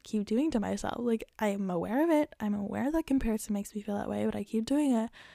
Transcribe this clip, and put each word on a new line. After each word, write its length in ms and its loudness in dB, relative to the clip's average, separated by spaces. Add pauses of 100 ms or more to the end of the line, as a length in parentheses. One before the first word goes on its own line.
keep 200 -2
doing 280 2
to 80 2
myself. 400 -4
Like, 240 0 (160)
I 80 2
am 200 -2
aware 360 2
of 60 4
it. 280 2
I'm 160 0
aware 380 -2
that 160 0
comparison 460 0
makes 200 -6
me 80 -6
feel 140 -4
that 120 -4
way, 160 -2
but 120 0
I 80 -4
keep 220 -2
doing 280 4
it. 160 0 (240)